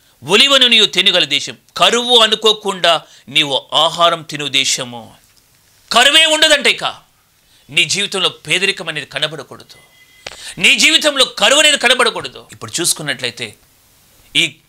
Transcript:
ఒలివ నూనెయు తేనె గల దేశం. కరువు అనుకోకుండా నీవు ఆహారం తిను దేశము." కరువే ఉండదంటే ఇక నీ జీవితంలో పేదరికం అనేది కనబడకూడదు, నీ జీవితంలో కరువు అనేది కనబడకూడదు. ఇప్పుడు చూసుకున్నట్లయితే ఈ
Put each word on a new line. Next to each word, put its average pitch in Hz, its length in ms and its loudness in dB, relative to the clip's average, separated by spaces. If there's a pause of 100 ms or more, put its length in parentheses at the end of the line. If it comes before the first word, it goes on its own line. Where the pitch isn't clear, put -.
(240)
ఒలివ 247 320 2
నూనెయు 233 280 4
తేనె 185 260 -2
గల 175 140 2
దేశం. 135 320 -6 (200)
కరువు 240 420 2
అనుకోకుండా 208 840 0 (260)
నీవు 139 440 -2
ఆహారం 165 500 0
తిను 147 260 -10
దేశము." 123 680 -4 (800)
కరువే 285 340 4
ఉండదంటే 302 440 2
ఇక 170 140 -4 (840)
నీ 165 140 0
జీవితంలో 180 440 -4
పేదరికం 180 600 -4
అనేది 151 180 -8
కనబడకూడదు, 143 920 -12 (640)
నీ 240 160 4
జీవితంలో 294 480 2
కరువు 240 340 2
అనేది 302 180 4
కనబడకూడదు. 208 760 -2
ఇప్పుడు 110 280 -14
చూసుకున్నట్లయితే 123 760 -6 (800)
ఈ 160 200 -2 (120)